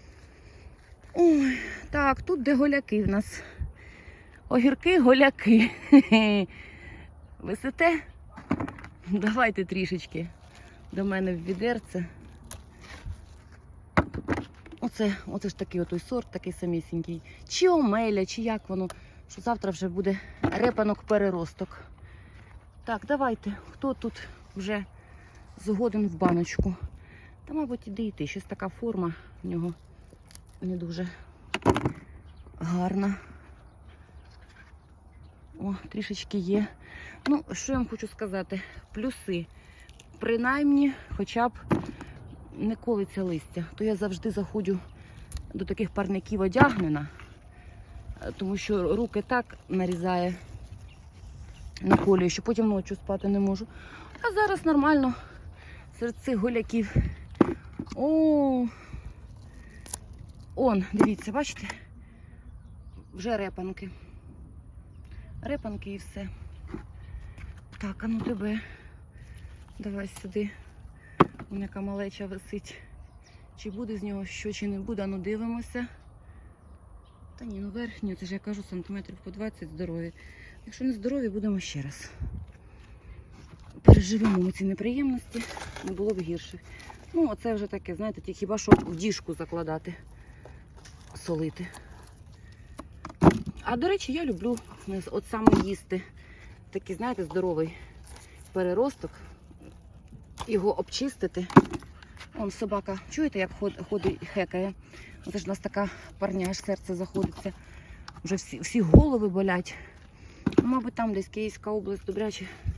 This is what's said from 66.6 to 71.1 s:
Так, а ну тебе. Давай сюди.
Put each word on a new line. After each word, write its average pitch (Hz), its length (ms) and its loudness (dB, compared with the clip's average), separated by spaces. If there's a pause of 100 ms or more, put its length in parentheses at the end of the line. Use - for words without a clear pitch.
Так, 202 260 -8
а 226 40 -2
ну 226 120 -2
тебе. 214 400 -2 (1160)
Давай 196 300 -8
сюди. 202 420 -4 (1000)